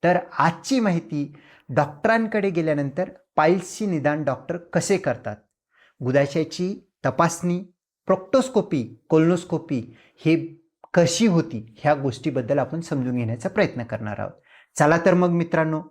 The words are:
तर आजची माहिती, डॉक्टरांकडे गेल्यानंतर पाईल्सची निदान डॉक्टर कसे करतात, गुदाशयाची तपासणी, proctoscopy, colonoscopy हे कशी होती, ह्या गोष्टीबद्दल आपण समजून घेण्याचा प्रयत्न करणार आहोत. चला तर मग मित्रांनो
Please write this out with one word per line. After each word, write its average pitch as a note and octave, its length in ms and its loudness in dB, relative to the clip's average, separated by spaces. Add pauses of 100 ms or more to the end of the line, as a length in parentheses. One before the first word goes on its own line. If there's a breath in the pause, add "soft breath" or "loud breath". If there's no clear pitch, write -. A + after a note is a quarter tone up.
तर - 140 4 (220)
आजची E3+ 400 0
माहिती, D#3+ 560 -2 (340 loud breath)
डॉक्टरांकडे G#3+ 800 0
गेल्यानंतर D#3 600 -2 (260)
पाईल्सची F3 500 2
निदान D3+ 380 -2
डॉक्टर C#3 340 -6
कसे F3 400 -2
करतात, A2 380 -4 (680 soft breath)
गुदाशयाची D#3 840 0 (160)
तपासणी, E3+ 580 0 (460)
proctoscopy, F#3+ 760 0 (300)
colonoscopy D#3+ 680 0 (440 loud breath)
हे E3 360 0 (320)
कशी F3 320 4
होती, D#3+ 520 0
ह्या D3 160 2
गोष्टीबद्दल C3+ 680 -2
आपण D3+ 220 -4
समजून B2+ 360 -4
घेण्याचा A#2+ 320 -4
प्रयत्न D#3 340 -2
करणार G#2+ 360 -8
आहोत. G2 120 -6 (480 soft breath)
चला D#3 260 6
तर F#3+ 80 6
मग F3 160 4
मित्रांनो D#3+ 600 0